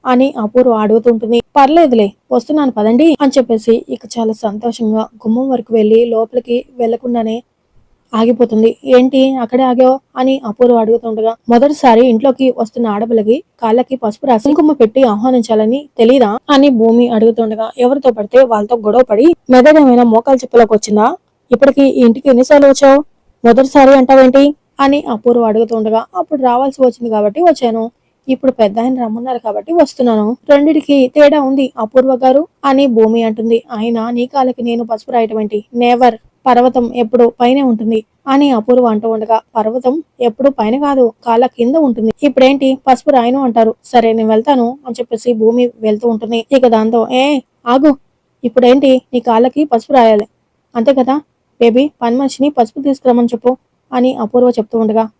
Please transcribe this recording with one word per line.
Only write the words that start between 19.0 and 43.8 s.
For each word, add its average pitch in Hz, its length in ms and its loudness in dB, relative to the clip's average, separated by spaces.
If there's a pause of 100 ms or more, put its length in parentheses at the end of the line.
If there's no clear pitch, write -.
పడి 240 240 2 (220)
మెదడేమైనా 254 640 4
మోకాలు 240 300 0
చిప్పలోకి 233 300 2
వచ్చిందా? 214 360 0 (420)
ఇప్పటికి 277 380 2
ఈ 262 160 0
ఇంటికి 233 240 0
ఎన్నిసార్లు 277 380 4
వచ్చావు? 277 340 4 (420)
మొదటిసారి 269 520 4
అంటావేంటి?" 269 500 4 (340)
అని 277 300 0
అపూర్వ 240 340 -2
అడుగుతుండగా, 220 600 -2 (120)
"అప్పుడు 320 260 -6
రావాల్సి 254 400 -2
వచ్చింది 240 280 -2
కాబట్టి 208 320 -2
వచ్చాను, 247 420 0 (440)
ఇప్పుడు 262 240 -2
పెద్ద 208 280 -2
ఆయన 254 220 -2
రమ్మన్నారు 240 380 -6
కాబట్టి 208 340 -8
వస్తున్నాను, 240 640 0 (120)
రెండిటికి 294 460 2 (200)
తేడా 294 260 4
ఉంది 269 240 -2 (120)
అపూర్వ 254 360 0
గారు" 262 280 2 (240)
అని 277 220 2
భూమి 226 360 2
అంటుంది. 226 340 -2 (140)
"అయినా 233 380 -4
నీ 240 160 -4
కాళ్ళకి 254 380 -4
నేను 233 220 -4
పసుపు 226 260 -10
రాయటం 226 300 -2
ఏంటి? 208 180 -4 (160)
నెవర్, 240 420 2 (280)
పర్వతం 247 400 2 (100)
ఎప్పుడు 240 300 0 (140)
పైనే 254 220 0
ఉంటుంది" 226 380 -2 (280)
అని 277 240 2
అపూర్వ 247 340 0
అంటూ 220 240 -2
ఉండగా, 220 280 -2 (180)
"పర్వతం 240 380 -2 (280)
ఎప్పుడు 247 280 0
పైన 233 320 -4
కాదు, 277 240 0 (200)
కాళ్ళ 240 200 0
కింద 247 300 -2
ఉంటుంది, 233 360 -2 (120)
ఇప్పుడేంటి 269 440 2 (200)
పసుపు 269 240 0
రాయను 247 320 0
అంటారు, 226 280 0 (140)